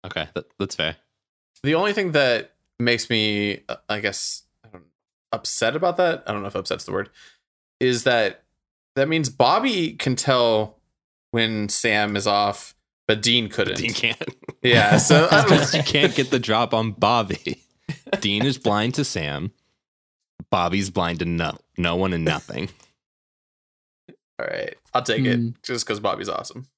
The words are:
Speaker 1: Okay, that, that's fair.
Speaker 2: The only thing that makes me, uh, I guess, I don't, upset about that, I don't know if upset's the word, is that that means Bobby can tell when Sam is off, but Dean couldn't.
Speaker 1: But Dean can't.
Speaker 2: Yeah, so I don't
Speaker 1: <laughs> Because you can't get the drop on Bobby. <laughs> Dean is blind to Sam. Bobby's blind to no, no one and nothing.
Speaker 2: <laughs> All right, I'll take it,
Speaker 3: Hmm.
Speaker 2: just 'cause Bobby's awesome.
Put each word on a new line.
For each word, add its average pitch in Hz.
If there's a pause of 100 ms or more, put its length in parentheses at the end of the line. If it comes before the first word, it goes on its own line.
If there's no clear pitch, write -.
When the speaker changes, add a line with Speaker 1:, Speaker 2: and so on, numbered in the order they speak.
Speaker 1:
Okay, 80
that, - (120)
that's -
fair. 80 (680)
Speaker 2:
The 147
only 202
thing 196
that 127 (260)
makes 120
me, 104
uh, - (120)
I 107
guess, - (220)
I 117
don't, 87 (460)
upset 113
about 175
that, 175
I -
don't 104
know 98
if 101
upset's -
the -
word, 98 (680)
is 123
that 117 (520)
that 135
means 160
Bobby 185
can 127
tell 117 (520)
when 110
Sam 104
is 101
off, 101 (340)
but 107
Dean 117
couldn't. 95
Speaker 1:
But 98
Dean 113
can't. - (400)
Speaker 2:
Yeah, 110
so 160
I -
don't -
Speaker 1:
<laughs> -
Because 156
you 151
can't 147
get 131
the 135
drop 113
on 110
Bobby. - (280)
<laughs> -
Dean 196
is 135
blind 110
to 147
Sam. 78 (1000)
Bobby's 95
blind 85
to 87
no, 85 (200)
no 85
one 95
and 82
nothing. 78
Speaker 2:
<laughs> - (1600)
All -
right, - (200)
I'll 123
take 120
it, 120
Speaker 3:
Hmm. 117 (120)
Speaker 2:
just 120
'cause 104
Bobby's 98
awesome. - (100)